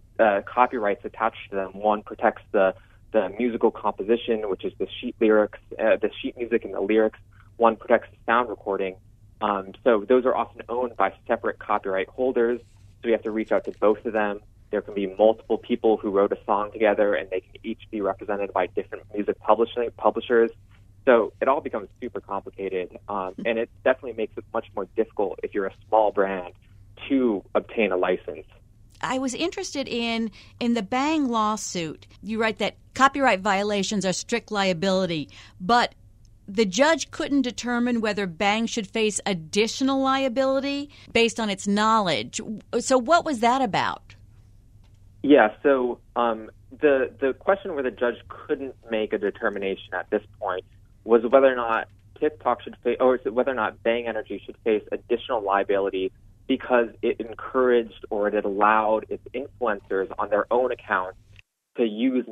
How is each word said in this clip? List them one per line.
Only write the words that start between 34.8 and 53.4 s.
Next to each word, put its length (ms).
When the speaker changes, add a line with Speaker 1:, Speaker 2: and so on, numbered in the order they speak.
Speaker 2:
but 360
the 200
judge 440
couldn't 320
determine 600
whether 240
Bang 400
should 200
face 380
additional 800
liability 880
based 300
on 80
its 180
knowledge. 720
So 180
what 260
was 160
that 220
about? 520
Speaker 1:
Yeah, 400
so, 380
um, 340
the, 480
the 140
question 420
where 80
the 80
judge 260
couldn't 460
make 240
a 40
determination 760
at 160
this 120
point 260
was 180
whether 280
or 60
not 320
TikTok 420
should 200
fa-, 180
or 180
whether 200